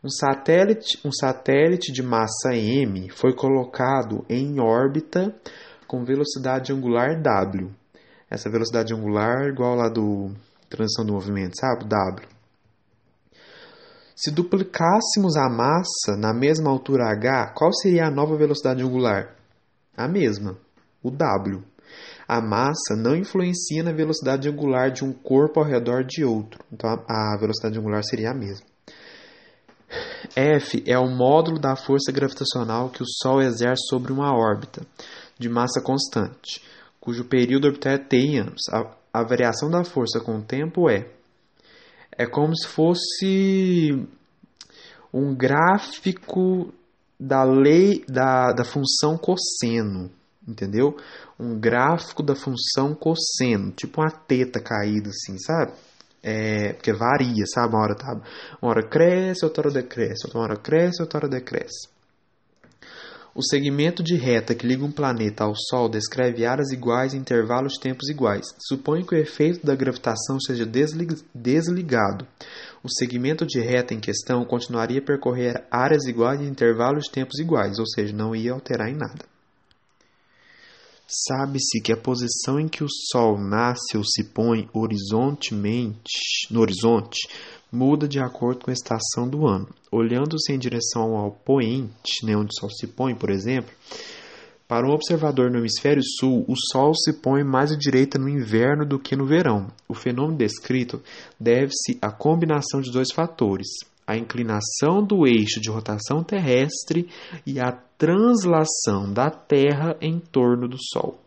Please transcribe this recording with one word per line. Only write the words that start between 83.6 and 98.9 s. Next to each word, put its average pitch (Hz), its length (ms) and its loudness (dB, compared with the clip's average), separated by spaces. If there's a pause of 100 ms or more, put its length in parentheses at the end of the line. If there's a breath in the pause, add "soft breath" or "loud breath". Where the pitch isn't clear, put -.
ou 104 80 0
se - 180 -2
põe 113 500 0
horizontemente, 110 1800 -2
no 113 120 2
horizonte 110 640 2 (460 loud breath)
muda 139 340 2
de 139 140 -2
acordo 123 440 -4
com 127 60 -6
a - 20 -2
estação 120 560 -2
do 147 160 0
ano. 98 240 2 (220)
Olhando-se 127 640 0
em 139 60 -2
direção 117 580 -2
ao 104 160 -2
poente, 123 920 -2
né, 107 120 2
onde 104 160 0
o - 80 -8
Sol 101 100 -8
se - 160 -10
põe, 127 260 -2
por 107 160 -4
exemplo, 110 440 -2 (960 loud breath)
para 120 180 2
um 143 60 4
observador 151 580 2
no 123 80 0
hemisfério 135 460 2
sul, 131 420 0
o 131 80 0 (160)
Sol 143 240 4
se 156 200 0
põe 139 280 2
mais 139 300 2
à 151 40 -2
direita 139 400 2
no 135 120 0
inverno 135 580 2
do 143 100 0